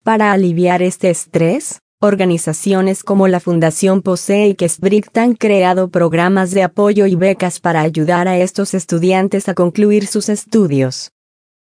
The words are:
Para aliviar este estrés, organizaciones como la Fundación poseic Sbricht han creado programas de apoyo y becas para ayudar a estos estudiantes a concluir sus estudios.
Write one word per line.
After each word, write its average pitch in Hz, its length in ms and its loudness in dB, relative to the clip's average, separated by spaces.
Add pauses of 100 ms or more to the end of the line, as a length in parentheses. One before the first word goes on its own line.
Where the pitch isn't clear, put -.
Para 214 300 0
aliviar 180 500 2
este 185 280 0
estrés, 170 720 -4 (180)
organizaciones 190 1040 0
como 196 240 2
la 180 140 0
Fundación 175 600 0
poseic 196 640 0
Sbricht 196 520 -4
han 233 180 2
creado 185 540 0
programas 175 640 0
de 190 120 0
apoyo 202 420 2
y 190 100 2
becas 185 440 -2
para 165 220 0
ayudar 165 480 0
a 180 80 0
estos 185 360 -2
estudiantes 185 760 0
a 180 40 -4
concluir 202 540 2
sus 214 220 -4
estudios. 147 840 -2 (520)